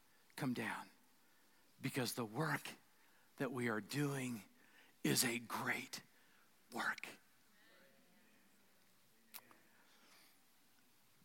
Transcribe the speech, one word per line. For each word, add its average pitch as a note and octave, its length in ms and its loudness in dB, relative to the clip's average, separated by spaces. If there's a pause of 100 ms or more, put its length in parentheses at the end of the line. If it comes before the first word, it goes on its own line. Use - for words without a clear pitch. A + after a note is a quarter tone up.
(360)
come C3 180 0
down A#2 140 -2 (1120)
because B2+ 320 0
the B2 120 0
work D3+ 420 0 (720)
that C3 140 0
we B2 180 2
are G#2+ 120 2
doing C3 600 0 (640)
is C3 200 6
a A#2+ 160 2
great A#2+ 640 -4 (720)
work. - 340 -2 (4000)